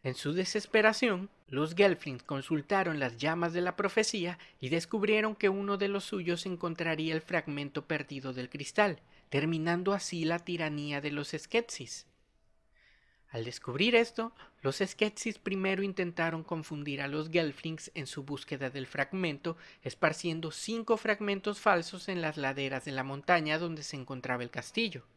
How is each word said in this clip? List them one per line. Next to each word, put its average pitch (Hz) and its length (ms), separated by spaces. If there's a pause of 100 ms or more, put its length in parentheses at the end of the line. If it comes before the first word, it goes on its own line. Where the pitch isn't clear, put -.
En 127 120
su - 160
desesperación, 208 960 (180)
los 156 280
Gelflings 175 480
consultaron 160 760
las 123 200
llamas 165 340
de 175 80
la 180 160
profecía 185 640 (220)
y 127 80
descubrieron 214 640
que 202 140
uno 202 280
de 202 120
los 202 160
suyos 175 400
encontraría 165 680
el 160 80
fragmento 143 640
perdido 139 460
del 127 180
cristal, 175 520 (260)
terminando 165 640
así 185 320
la 170 160
tiranía 151 600
de 147 100
los 147 260
Skeksis. - 720 (1200)
Al 117 160
descubrir 143 500
esto, 226 360 (300)
los 135 140 (100)
Skeksis 214 540
primero 190 420
intentaron 170 600
confundir 147 580
a 139 60
los 156 240
Gelflings 165 640
en 147 100
su 139 180
búsqueda 135 460
del 131 160
fragmento, 165 720 (240)
esparciendo 160 720
cinco 226 460
fragmentos 208 640
falsos 180 500
en 180 120
las 156 160
laderas 135 480
de 143 60
la 131 120
montaña 151 540
donde 165 240
se - 140
encontraba 127 480
el 120 80
castillo. 160 520 (140)